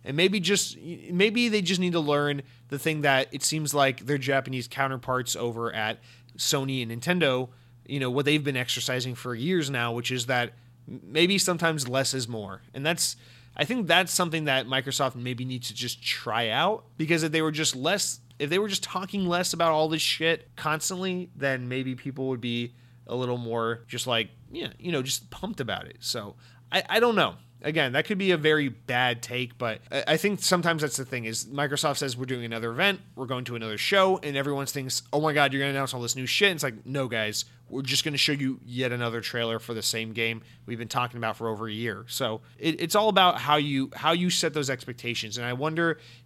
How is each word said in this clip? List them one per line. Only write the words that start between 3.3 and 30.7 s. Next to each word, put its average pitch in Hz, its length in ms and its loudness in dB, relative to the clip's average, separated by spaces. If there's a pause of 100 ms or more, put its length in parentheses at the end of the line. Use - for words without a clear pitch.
it 139 100 -8
seems 151 300 0
like 135 320 4
their 143 140 0
Japanese 131 500 -2
counterparts 131 640 -2
over 117 380 -4
at 113 280 -2 (360)
Sony 135 460 0
and 113 100 -6
Nintendo, 131 560 2 (380)
you 143 120 -4
know, 127 120 0
what 135 160 2
they've 151 180 4
been 135 140 -2
exercising 123 560 -2
for 123 200 -8
years 147 360 0
now, 120 200 0
which 120 200 -4
is 123 160 -2
that 123 260 0 (340)
maybe 160 520 2
sometimes 160 500 2
less 131 240 0
is 127 160 -4
more. 101 320 -8 (140)
And 139 100 -6
that's, - 320 0 (400)
I 147 80 0
think 233 220 -2
that's 175 260 4
something 160 320 0
that 131 220 2
Microsoft 131 480 0
maybe 123 320 -6
needs 123 220 -6
to 107 60 -12
just 123 280 -8
try 113 480 0
out, 175 340 2 (140)
because 156 240 2
if 160 100 0
they 160 80 4
were 160 100 2
just 151 240 0
less, 160 460 -2 (180)
if 143 120 -2
they 180 80 2
were 214 100 0
just 196 140 -4
talking 190 440 -4
less 175 280 2
about 170 180 4
all 156 160 4
this 156 140 0
shit 160 540 0
constantly, 180 800 -2
then 131 360 -2
maybe 131 240 -2
people 135 340 -6
would 123 140 -4
be 120 320 -2 (320)
a 120 100 -4
little 123 220 -2
more 117 500 -2
just 127 180 -6
like, 113 220 2 (240)
yeah, 330 260 -8
you 175 140 -4
know, 143 80 2
just - 300 -4
pumped - 300 -8
about 95 260 -4
it. - 140 -18
So 104 360 -8 (340)
I, 190 160 2
I 208 140 4
don't 233 160 6
know. 117 200 2 (260)
Again, 147 300 2
that 156 120 2
could 202 140 -2
be 185 140 4
a 170 40 4
very 151 320 4
bad 123 540 0
take, 123 340 -6
but 113 240 -2 (100)
I, 135 180 0
I 156 100 6
think 202 240 0
sometimes 170 400 2